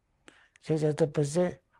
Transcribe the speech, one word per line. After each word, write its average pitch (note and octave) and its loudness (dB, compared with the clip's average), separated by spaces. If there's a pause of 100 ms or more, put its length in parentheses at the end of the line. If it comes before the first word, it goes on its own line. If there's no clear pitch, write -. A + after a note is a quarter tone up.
(600)
Sí, D#3 -2
ya D3+ 0
hasta D3+ 2
pensé, D#3+ 0 (180)